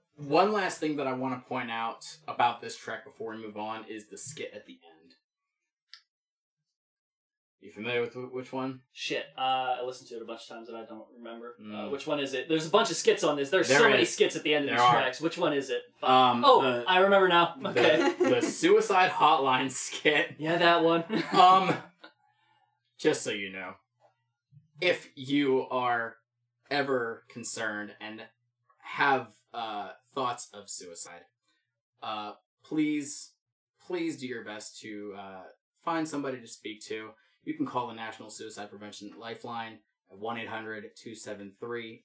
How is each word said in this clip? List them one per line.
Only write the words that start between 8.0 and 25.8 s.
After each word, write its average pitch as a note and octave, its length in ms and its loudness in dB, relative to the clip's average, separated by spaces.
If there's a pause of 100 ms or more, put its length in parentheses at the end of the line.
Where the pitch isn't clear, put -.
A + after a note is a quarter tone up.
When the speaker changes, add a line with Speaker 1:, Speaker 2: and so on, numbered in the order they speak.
Speaker 1:
with A#2 140 -6
wh-, B2+ 180 -12
which B2+ 180 -10
one? C3 280 -6 (120)
Speaker 2:
Shit, - 340 -6 (120)
uh, C3 420 0
I B2 60 -6
listened B2+ 240 -12
to A#2+ 60 -12
it A2+ 80 -10
a - 20 -14
bunch A2+ 160 -12
of - 60 -20
times A#2 200 -16
and A#2 80 -14
I A2 80 -12
don't A2 220 -18 (100)
remember. A#2 440 -16
Uh, G#2+ 40 -20 (240)
Speaker 1:
Mm. - 40 -6
Speaker 2:
which C#3 160 -8
one D3+ 120 -2
is C3+ 140 -4
it? B2+ 160 -6
There's D#3+ 160 2
a D#3 60 -8
bunch G#3 180 6
of E3 80 -4
skits G3+ 260 2
on D3+ 140 2
this. C#3 140 -2
There's F3+ 160 4
Speaker 1:
There C3+ 100 6
Speaker 2:
so D3 120 8
many B2+ 120 6
Speaker 1:
is. A2+ 100 2
Speaker 2:
skits - 240 2
at D#3 60 -6
the D3+ 140 2
end D3 100 0
of C3+ 40 -2
Speaker 1:
There B2 100 0
Speaker 2:
these - 40 6
Speaker 1:
are. B2 100 8
Speaker 2:
tracks. B2+ 280 0
Which E3 160 -2
one D#3+ 160 0
is C#3 160 -2
it? A#2+ 140 -4 (160)
Fuck. - 100 0
Speaker 1:
Um, B2+ 340 6
Speaker 2:
Oh, - 200 10
Speaker 1:
the, B2 260 0
Speaker 2:
I F3+ 120 6
remember G3 280 6
now. E3+ 320 6
Speaker 1:
the, G3 80 -4
Speaker 2:
Okay. - 480 4
Speaker 1:
the B3+ 240 4
suicide G3 680 4
hotline C3+ 600 4
skit. - 680 0
Speaker 2:
Yeah, D#3+ 180 0
that E3+ 260 6
one. E3 260 4
<laughs> - 300 -4
Speaker 1:
Um, F3+ 360 8 (1200)
just - 260 2
so B2 80 -4
you G2+ 200 -6
know, F#2 220 -12 (1080)
if F3+ 340 -2
you C3 540 0
are A#2+ 480 -2 (520)